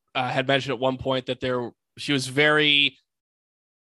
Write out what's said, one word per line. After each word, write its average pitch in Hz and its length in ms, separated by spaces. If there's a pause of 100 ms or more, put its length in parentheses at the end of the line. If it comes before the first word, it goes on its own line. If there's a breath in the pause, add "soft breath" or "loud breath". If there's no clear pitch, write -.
(160)
uh, 127 140
had 131 180
mentioned 135 260
at 113 60
one 131 180
point 131 280
that 127 160
there, 127 300 (260)
she - 160
was 131 140
very 147 720 (880)